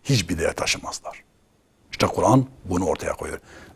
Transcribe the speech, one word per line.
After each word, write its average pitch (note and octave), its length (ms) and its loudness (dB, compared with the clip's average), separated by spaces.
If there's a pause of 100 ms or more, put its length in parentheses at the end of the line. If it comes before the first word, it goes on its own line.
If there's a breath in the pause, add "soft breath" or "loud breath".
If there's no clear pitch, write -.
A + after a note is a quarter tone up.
hiçbir F#2+ 320 2
değer - 180 0
taşımazlar. - 680 -6 (680)
İşte - 160 0
Kur'an A2 380 4 (200)
bunu F2+ 200 0
ortaya - 280 -2
koyuyor. - 260 -8 (360 soft breath)